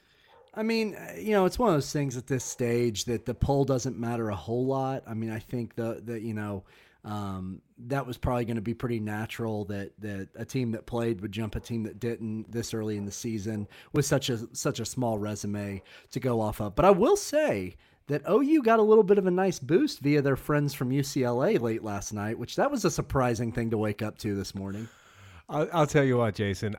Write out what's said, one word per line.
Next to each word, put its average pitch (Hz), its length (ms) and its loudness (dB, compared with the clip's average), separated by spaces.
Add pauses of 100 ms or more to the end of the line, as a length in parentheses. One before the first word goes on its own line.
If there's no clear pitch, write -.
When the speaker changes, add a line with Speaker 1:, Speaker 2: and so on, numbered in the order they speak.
(540)
Speaker 1:
I 220 80 -6
mean, 220 320 0
uh, - 240 -14
you 208 140 -4
know, 196 140 6
it's 180 120 2
one 240 120 4
of 170 40 6
those 139 180 0
things 139 240 -2
at 127 120 -8
this 131 160 0
stage 120 600 0
that 117 200 -2
the 123 80 -2
poll 139 320 2
doesn't 127 320 0
matter 117 320 -2
a 101 60 -2
whole 120 320 -2
lot. 135 400 -2
I 113 80 -8
mean, 110 160 -4
I 110 80 -6
think 120 340 -8
the, 113 320 -4
the, 113 160 -8
you 110 140 -6
know, 104 280 -6 (420)
um, 95 560 -8 (260)
that 135 180 -2
was 123 120 -8
probably 123 260 0
gonna 113 160 -2
be 113 140 -4
pretty 117 260 -2
natural 107 640 -4
that, 98 380 -6
that 101 340 -8
a 117 80 -10
team 120 280 -2
that 110 140 -6
played 117 360 -2
would 104 100 -6
jump 107 240 -4
a 113 60 -6
team 113 220 -4
that 104 140 -8
didn't 110 540 -6
this 113 220 -6
early 107 240 -2
in 101 80 -4
the 98 60 -6
season 107 580 -4 (240)
with 147 100 4
such - 260 0
a, 117 240 -4
such - 280 -4
a 107 40 -6
small 113 320 -2
resume 101 640 -6 (300)
to 127 80 -6
go 117 220 0
off 107 180 -2
of. 104 160 -4
But 147 80 4
I 196 80 10
will 233 240 6
say 208 600 0 (300)
that 143 180 -2
O 208 160 4
U 294 200 4
got 226 180 6
a 214 40 6
little 214 220 8
bit 202 120 6
of 185 100 4
a 180 40 4
nice 185 280 2
boost 175 420 2
via 143 200 4
their 135 140 2
friends 147 380 0
from 127 180 -2
U 139 100 2
C 135 220 -2
L 120 180 2
A 196 160 4
late 113 280 -2
last 101 260 -6
night, 107 260 -4
which - 200 -8
that 269 120 4
was 262 140 -2
a 170 80 2
surprising 123 640 0
thing 113 160 -2
to 110 80 0
wake 107 240 -2
up 107 160 -6
to 104 180 -2
this 98 180 -6
morning. 98 360 -8 (580)
Speaker 2:
I'll, 151 240 -2
I'll 160 160 4
tell 147 160 4
you 127 140 4
what, 113 180 2
Jason, 101 440 -2